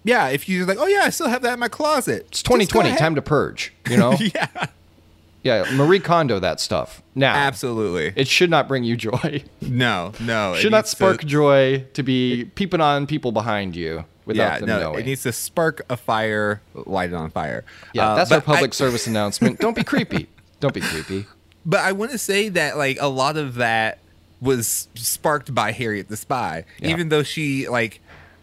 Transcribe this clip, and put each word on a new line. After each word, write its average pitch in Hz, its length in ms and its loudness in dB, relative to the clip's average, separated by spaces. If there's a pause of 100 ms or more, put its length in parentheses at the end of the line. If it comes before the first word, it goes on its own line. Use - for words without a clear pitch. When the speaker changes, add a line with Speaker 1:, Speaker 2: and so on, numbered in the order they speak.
Speaker 1:
yeah, 208 240 4
if 139 200 -4
you're 180 180 0
like, 196 120 0
"Oh, 302 80 2
yeah, 392 180 4
I 233 60 4
still 233 180 -2
have 247 140 0
that 247 120 0
in 240 60 -8
my 240 80 -2
closet." 285 600 -2
Speaker 2:
It's - 140 -6
twenty 233 240 4
twenty, - 0 -
Speaker 1:
Just - 60 -4
go 220 80 4
ahead. 143 180 2
Speaker 2:
time 160 160 2
to 135 80 0
purge, - 500 0 (160)
you 120 80 4
know? 120 160 6
Speaker 1:
<laughs> - 220 0
Yeah. - 320 -4 (800)
Speaker 2:
Yeah, 110 200 2 (100)
Marie 156 260 6
Kondo 151 380 2
that 87 220 -2
stuff. - 420 -4 (140)
Now. 131 180 4
Speaker 1:
Absolutely. 110 800 0
Speaker 2:
It 135 140 0
should 180 220 4
not 143 180 2
bring 127 160 -2
you 117 120 0
joy. 139 460 -4 (180)
Speaker 1:
No, 113 600 0
no, 110 340 -2
Speaker 2:
Should 82 120 0
Speaker 1:
it 220 40 4
Speaker 2:
not 214 140 6
Speaker 1:
needs - 60 -6
to - 60 -6
Speaker 2:
spark 190 280 2
joy 139 600 4 (100)
to 147 100 -4
be 127 400 0 (100)
peeping 175 260 -2
on 143 280 2
people 135 240 -2
behind 104 420 -2
you 82 300 -6 (200)
without 107 280 0
Speaker 1:
Yeah, 71 80 -4
Speaker 2:
them - 80 -4
Speaker 1:
no, 107 120 0
Speaker 2:
knowing. 80 200 -4
Speaker 1:
it 123 60 -8
needs 135 180 -6
to 120 80 -2
spark - 580 -2
a 123 60 -2
fire, 107 640 -2 (140)
light 90 360 -4
it 87 60 -6
on 80 140 -6
fire. 69 340 -6 (280)
Speaker 2:
Yeah, 110 180 0
Speaker 1:
Uh, 107 60 2
Speaker 2:
that's 143 140 2
our 156 100 6
Speaker 1:
but - 100 -6
I 147 40 6
Speaker 2:
public 160 200 2
service 123 340 0
announcement. 107 500 0
Don't 226 160 0
be 226 100 -2
Speaker 1:
<laughs> - 80 -4
Speaker 2:
creepy. 185 360 -2 (320)
Don't 139 140 0
be 98 60 -4
creepy. 82 460 -6 (400)
Speaker 1:
But 175 140 2
I 175 120 0
wanna 220 260 -6
say 202 320 -2
that, 156 260 -2
like, 135 240 -2
a 143 80 0
lot 135 280 0
of 135 200 -4
that 113 420 2 (420)
was 123 540 -2
sparked 143 600 -4
by 110 180 0
Harriet 107 360 -6
the 107 80 -10
Spy. 92 480 -6 (140)
Speaker 2:
Yeah. - 120 -4
Speaker 1:
Even 165 180 -2
though 151 160 2
she, 139 440 -4
like, 117 320 -2 (420)